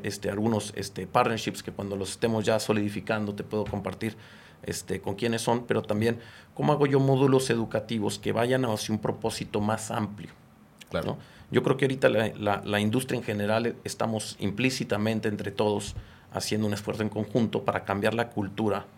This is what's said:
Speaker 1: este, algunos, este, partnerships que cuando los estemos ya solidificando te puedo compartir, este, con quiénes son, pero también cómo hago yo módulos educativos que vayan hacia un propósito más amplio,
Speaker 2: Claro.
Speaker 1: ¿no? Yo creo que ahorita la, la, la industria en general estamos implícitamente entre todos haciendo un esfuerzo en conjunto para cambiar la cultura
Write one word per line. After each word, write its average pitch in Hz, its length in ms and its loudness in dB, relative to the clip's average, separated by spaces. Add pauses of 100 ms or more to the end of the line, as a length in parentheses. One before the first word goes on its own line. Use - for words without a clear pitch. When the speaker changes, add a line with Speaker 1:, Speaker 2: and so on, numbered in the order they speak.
Speaker 1:
este, 98 260 -4
algunos, 104 480 0
este, 95 300 -8
partnerships 113 560 2
que 92 100 -8
cuando 101 240 -4
los 95 140 -4
estemos 113 340 0
ya 110 160 4
solidificando 104 760 0
te 104 80 -8
puedo 107 220 -2
compartir, 101 540 -4 (440)
este, 95 380 -4
con 101 140 -4
quiénes 113 260 0
son, 120 240 0
pero 113 160 2
también 113 380 0 (340)
cómo 143 220 2
hago 147 100 2
yo 135 160 4
módulos 135 480 6
educativos 110 720 0
que 107 140 -2
vayan 123 340 2
hacia 110 280 -2
un 107 60 0
propósito - 640 -2
más 107 280 0
amplio, 107 380 -4 (640)
Speaker 2:
Claro. 85 160 -2
Speaker 1:
¿no? - 120 -4 (320)
Yo - 120 4
creo 135 160 2
que 139 80 2
ahorita 131 240 2
la, 110 260 2
la, 104 260 0
la 104 160 2
industria 120 380 2
en 120 80 -2
general 107 600 0
estamos 113 540 -4
implícitamente 110 920 0
entre 101 220 -4
todos 104 460 0 (340)
haciendo 107 360 0
un 104 80 0
esfuerzo 104 280 -4
en 107 60 0
conjunto 107 560 0
para - 220 0
cambiar 101 260 2
la 117 160 0
cultura 101 560 -2 (140)